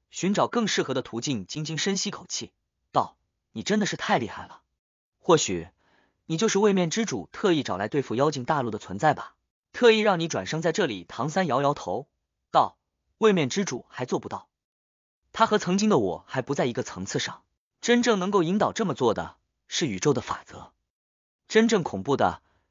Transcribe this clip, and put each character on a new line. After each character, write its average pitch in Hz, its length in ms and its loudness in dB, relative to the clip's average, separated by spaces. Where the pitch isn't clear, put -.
寻 190 240 -2
找 - 140 2
更 226 180 0
适 - 160 0
合 - 100 -6
的 127 100 -2
途 - 180 -8
径。” 117 260 -4
晶 156 180 -8
晶 156 140 -6
深 196 180 0
吸 196 140 -4
口 - 180 -10
气， - 220 -10
道 - 260 0
：“你 110 100 -8
真 214 160 0
的 208 80 2
是 156 100 -4
太 196 220 0
厉 120 80 -4
害 - 200 -12
了。 - 160 -20
或 175 160 4
许， 85 320 -2
你 160 120 -4
就 220 120 2
是 196 100 2
位 202 140 6
面 180 180 2
之 220 140 -2
主 117 260 -6
特 - 220 2
意 151 100 2
找 104 140 -4
来 98 100 -2
对 135 160 -2
付 110 140 -6
妖 143 160 2
精 131 120 -8
大 147 180 0
陆 117 100 -4
的 107 60 -6
存 95 200 -10
在 151 160 4
吧？ - 200 -14
特 233 200 6
意 220 60 4
让 208 200 2
你 165 80 -2
转 107 200 -4
生 156 160 -4
在 170 100 2
这 156 140 0
里。” 98 200 -6
唐 131 220 -6
三 185 180 0
摇 131 140 2
摇 143 140 4
头， 107 340 -8
道 135 280 2
：“位 214 160 4
面 147 160 2
之 196 160 -2
主 127 240 -6
还 127 160 -8
做 160 120 -2
不 113 120 -12
到。 - 180 -12
他 - 120 2
和 214 140 4
曾 180 180 -2
经 214 140 2
的 180 80 6
我 92 280 -2
还 131 140 -6
不 139 140 -4
在 165 100 0
一 165 80 -2
个 127 100 -4
层 92 220 -12
次 - 140 -4
上， - 260 -8
真 240 200 4
正 233 160 2
能 185 120 -2
够 196 120 4
引 170 140 0
导 131 160 2
这 220 140 -2
么 151 80 -2
做 120 180 4
的 85 240 -8
是 - 180 -4
宇 98 120 -4
宙 147 160 2
的 123 80 -4
法 - 240 -10
则。 - 260 -20
真 226 220 4
正 214 140 2
恐 98 200 -6
怖 135 140 -2
的 95 240 0